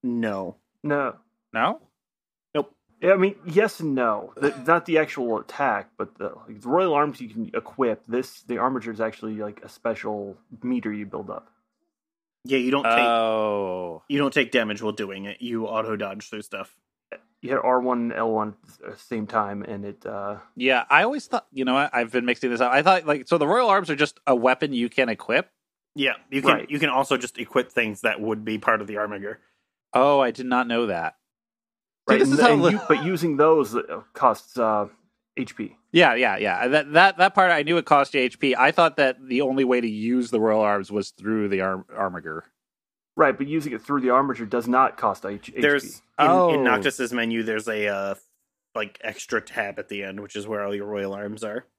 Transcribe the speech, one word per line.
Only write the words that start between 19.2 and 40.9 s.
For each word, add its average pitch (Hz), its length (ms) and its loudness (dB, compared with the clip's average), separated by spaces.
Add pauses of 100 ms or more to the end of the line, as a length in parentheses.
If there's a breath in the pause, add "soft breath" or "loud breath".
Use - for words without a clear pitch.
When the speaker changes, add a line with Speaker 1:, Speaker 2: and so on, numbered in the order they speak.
Speaker 2:
time, 101 360 -4
and 101 220 -10
it, 101 220 -14
uh 101 300 -8 (200)
Speaker 3:
Yeah, 123 320 2
I 151 140 6
always 254 240 -4
thought, - 260 -6
you 131 120 -4
know 127 100 0
what? 143 180 2
I've 120 200 -2
been 123 120 -2
mixing 123 260 -2
this 117 100 -2
up. 127 120 2
I 143 100 4
thought, 180 240 4
like, 147 220 -2
so 170 100 2
the 147 80 2
Royal 226 220 2
Arms 190 220 2
are 143 60 -2
just 143 300 -2
a 131 80 4
weapon 127 380 2
you 120 160 -2
can 127 200 0
equip? 113 420 -2 (480)
Speaker 1:
Yeah, 135 160 0 (160)
you 139 120 -2
can, 135 100 4
Speaker 2:
Right. 113 180 -2
Speaker 1:
you 147 80 -4
can 143 120 2
also 135 260 2
just 120 220 -6
equip - 340 -2
things 110 300 -2
that 110 180 -2
would 107 240 -4
be 110 120 -4
part 107 240 2
of 101 60 -10
the 104 120 -10
Armiger. 104 420 -6 (520)
Speaker 3:
Oh, 139 280 4
I 123 100 2
did 127 160 -10
not 123 220 0
know 117 180 0
that. 82 300 -4 (920)
See, - 60 4
Speaker 2:
Right, - 60 4
Speaker 3:
this 135 100 4
Speaker 2:
and, 143 80 2
Speaker 3:
is 247 60 6
how 240 80 8
Speaker 2:
and 185 120 4
Speaker 3:
the 170 60 8
Speaker 2:
you, 208 180 0
but 180 160 2
using 165 320 0
those, 147 380 4
uh, 107 280 -6 (120)
costs, - 420 0
uh, 107 300 0 (500)
H 123 200 -10
P. - 200 -12 (160)
Speaker 3:
Yeah, 165 220 6
yeah, 117 220 2
yeah. 101 320 0
That, 147 240 0
that, 180 260 6
that 190 160 4
part 185 160 6
I 156 120 2
knew 165 160 2
it 156 60 -2
cost 143 300 4
you 139 60 2
H 127 180 0
P. 131 180 2
I 131 140 6
thought 160 260 4
that 135 300 0
the 127 140 0
only 135 240 2
way 123 160 2
to 117 80 -2
use 113 420 -2
the 117 100 2
Royal 110 200 4
Arms 101 320 0